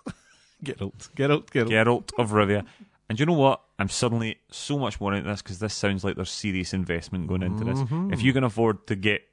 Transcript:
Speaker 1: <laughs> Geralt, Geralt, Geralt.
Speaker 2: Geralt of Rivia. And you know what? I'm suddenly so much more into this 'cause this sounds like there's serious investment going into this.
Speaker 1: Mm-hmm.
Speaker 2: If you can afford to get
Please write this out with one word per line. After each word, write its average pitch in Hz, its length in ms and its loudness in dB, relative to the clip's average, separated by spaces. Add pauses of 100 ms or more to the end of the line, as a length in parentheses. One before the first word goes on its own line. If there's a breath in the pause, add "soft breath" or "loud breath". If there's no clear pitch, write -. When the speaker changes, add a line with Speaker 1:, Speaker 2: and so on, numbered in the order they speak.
Speaker 1:
<laughs> - 580 -20
Geralt, - 520 -8
Geralt, 143 360 2
Geralt. 117 180 2
Speaker 2:
Geralt 113 480 4
of 110 140 0
Rivia. 104 340 4 (420 loud breath)
And 110 120 -2
you 151 60 2
know 175 80 2
what? 135 280 4 (180)
I'm 98 100 0
suddenly 113 500 -2 (120)
so - 260 -4
much 120 220 -4
more 101 140 -2
into 90 160 -2
this 101 120 -4
'cause 90 180 -12
this 104 140 -4
sounds 98 300 -2
like 98 120 -2
there's 92 140 -6
serious 92 440 -4
investment 87 540 -4
going 92 160 -2
into 104 200 -2
this. 123 160 -2
Speaker 1:
Mm-hmm. 160 340 -2
Speaker 2:
If 131 80 -2
you 127 120 4
can 131 100 2
afford 113 440 2
to 110 80 -2
get 101 380 0